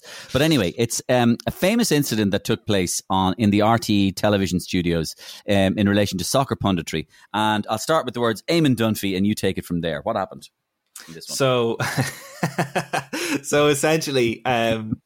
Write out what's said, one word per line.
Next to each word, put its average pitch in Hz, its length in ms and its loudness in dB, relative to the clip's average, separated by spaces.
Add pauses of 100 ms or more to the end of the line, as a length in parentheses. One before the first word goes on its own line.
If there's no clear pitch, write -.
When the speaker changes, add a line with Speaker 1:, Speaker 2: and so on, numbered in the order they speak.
(320)
Speaker 1:
But 131 120 2
anyway, 131 340 2
it's, - 320 -2
um, 120 260 4 (100)
a 117 60 -2
famous 220 400 0
incident 110 400 0
that 98 140 -2
took - 200 -2
place 95 440 0
on, 95 280 2
in 110 120 0
the 101 100 4
R 110 200 4
T 101 280 2
E 95 60 0
television 95 480 0
studios, 85 520 -2 (360)
um, 98 280 2
in 101 120 4
relation 101 300 2
to 87 40 -4
soccer 131 320 0
punditry. 82 500 -2 (280)
And 107 360 0
I'll 110 80 -2
start 160 280 0
with 120 80 -8
the 120 80 -4
words, 113 220 0
"Eamon 156 340 2
Dunphy," 101 400 0
and 98 100 2
you 107 80 0
take 95 220 0
it 90 80 -4
from 85 160 -4
there. 80 220 -2
What 107 120 -2
happened 95 320 -6 (640)
in 82 60 -16
this 80 120 -16
one? - 80 -8
Speaker 2:
So, 123 460 0
<laughs> - 1600 -4
so 147 240 2
essentially, 143 800 0
um, 113 600 0